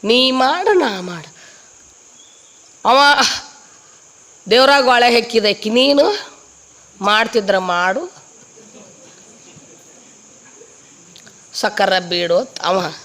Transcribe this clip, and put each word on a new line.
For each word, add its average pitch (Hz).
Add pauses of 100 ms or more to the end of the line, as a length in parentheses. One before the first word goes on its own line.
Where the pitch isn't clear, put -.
ನೀ 247
ಮಾಡ, 269
ನಾ 240
ಮಾಡ. 175 (1600)
ಅವ 240 (1500)
ದೇವ್ರಾಗ 269
ಗ್ವಾಳೆ 240
ಹೆಕ್ಕಿದಕ್ಕಿ, 214
ನೀನು 285 (800)
ಮಾಡ್ತಿದ್ರ 208
ಮಾಡು, 185 (3500)
ಸಕ್ಕರ 196
ಬೀಡು 175 (240)
ಅವ. 180 (120)